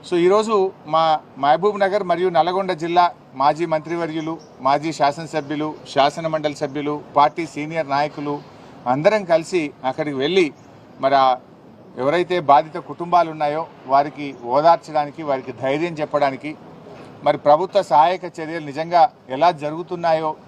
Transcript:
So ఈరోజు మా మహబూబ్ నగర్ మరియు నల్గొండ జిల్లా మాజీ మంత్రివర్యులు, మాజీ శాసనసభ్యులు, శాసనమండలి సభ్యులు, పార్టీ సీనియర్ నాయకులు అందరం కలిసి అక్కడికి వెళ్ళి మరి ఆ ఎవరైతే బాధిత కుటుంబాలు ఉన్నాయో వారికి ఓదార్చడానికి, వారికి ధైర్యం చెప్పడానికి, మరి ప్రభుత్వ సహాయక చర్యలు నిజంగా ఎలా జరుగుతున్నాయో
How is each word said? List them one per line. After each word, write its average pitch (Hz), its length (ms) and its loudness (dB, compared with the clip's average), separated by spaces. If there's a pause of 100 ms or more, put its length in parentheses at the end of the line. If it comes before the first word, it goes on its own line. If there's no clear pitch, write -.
So 180 60 -2
ఈరోజు 190 560 2 (160)
మా 160 320 2 (180)
మహబూబ్ 165 420 2
నగర్ 196 240 0
మరియు 180 260 0
నల్గొండ 180 420 0
జిల్లా 170 400 0 (300)
మాజీ 151 240 2
మంత్రివర్యులు, 160 720 -6 (240)
మాజీ 147 320 0
శాసనసభ్యులు, 151 800 -4 (180)
శాసనమండలి 151 600 -2
సభ్యులు, 147 460 -6 (140)
పార్టీ 151 320 2
సీనియర్ 151 420 -6
నాయకులు 147 520 -4 (460)
అందరం 180 380 2
కలిసి 165 460 0 (120)
అక్కడికి 151 340 -4
వెళ్ళి 156 340 2 (500)
మరి 135 140 2
ఆ 131 220 4 (600)
ఎవరైతే 170 420 0
బాధిత 156 380 4 (120)
కుటుంబాలు 170 420 0
ఉన్నాయో 156 360 -4 (180)
వారికి 143 500 0 (100)
ఓదార్చడానికి, 151 760 2
వారికి 131 280 -4
ధైర్యం 143 420 -2
చెప్పడానికి, 147 600 -2 (680)
మరి 147 140 2
ప్రభుత్వ 185 440 2
సహాయక 175 440 2
చర్యలు 160 400 -8
నిజంగా 160 440 2 (200)
ఎలా 147 220 2
జరుగుతున్నాయో 160 840 -4 (120)